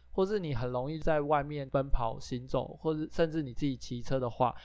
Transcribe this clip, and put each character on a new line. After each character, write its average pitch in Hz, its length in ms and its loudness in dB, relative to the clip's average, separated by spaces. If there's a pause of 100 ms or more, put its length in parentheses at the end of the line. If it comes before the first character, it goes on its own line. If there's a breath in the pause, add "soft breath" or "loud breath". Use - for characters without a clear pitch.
(120)
或 190 120 2
是 208 140 0
你 156 160 -2
很 123 160 -2
容 127 200 -2
易 160 80 -6
在 151 220 4
外 147 220 4
面 143 260 -6
奔 139 220 2
跑 113 280 4
行 127 280 -6
走， 127 340 -2
或 160 140 0
是 156 180 -4
甚 165 180 4
至 156 120 -2
你 127 100 -6
自 147 140 0
己 131 100 -2
骑 120 240 -8
车 135 180 0
的 123 120 0
话， 120 240 2 (100)